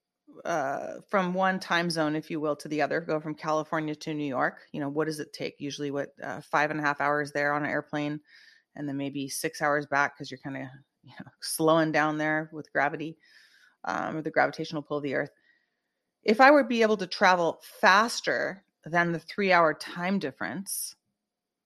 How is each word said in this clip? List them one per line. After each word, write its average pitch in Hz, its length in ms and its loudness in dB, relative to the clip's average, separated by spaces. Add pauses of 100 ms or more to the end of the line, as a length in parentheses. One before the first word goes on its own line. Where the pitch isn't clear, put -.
(460)
uh, 143 640 -4
from 185 240 0
one 190 260 0
time 175 300 0
zone, 156 260 0
if 156 160 -8
you 165 80 -6
will, 147 180 -2
to - 120 -14
the 151 120 -2
other, 147 200 0
go 160 180 -2
from 151 160 -8
California 156 600 -2
to 160 180 -8
New 147 100 -4
York, 143 360 -2 (120)
you - 80 -8
know, 143 80 -4
what 147 180 -2
does 156 140 -4
it - 140 -12
take? - 260 -10
Usually, 143 320 -8
what, 143 220 -6 (100)
uh, 113 160 -8
five 151 320 2
and 151 80 -2
a 151 40 -2
half 147 180 0
hours 143 320 0
there 147 180 0
on 147 140 -2
an - 40 -4
airplane, 147 520 -4 (540)
and 147 120 -8
then 139 80 -6
maybe 139 320 -6
six - 340 -6
hours 147 260 0
back 139 300 0
'cause 143 140 -14
you're 127 60 -12
kinda, 135 340 -12 (320)
you 127 160 -20
know, - 100 -16 (120)
slowing 160 500 4
down 156 260 2
there 156 360 -2
with 151 180 -14
gravity, 147 460 -2 (680)
um, 110 340 -4
or 156 40 -4
the 156 100 -6
gravitational 143 520 0
pull 147 140 -6
of 143 60 -4
the 135 120 -2
earth. 143 160 -2 (920)
If 220 160 4
I 269 120 12
would 277 180 6
be 233 140 2
able 214 140 4
to 185 100 -6
travel 180 520 4 (220)
faster 190 840 2 (220)
than 170 260 2
the 165 80 -4
three-hour 175 540 2
time 180 460 -4
difference, 147 760 -8 (720)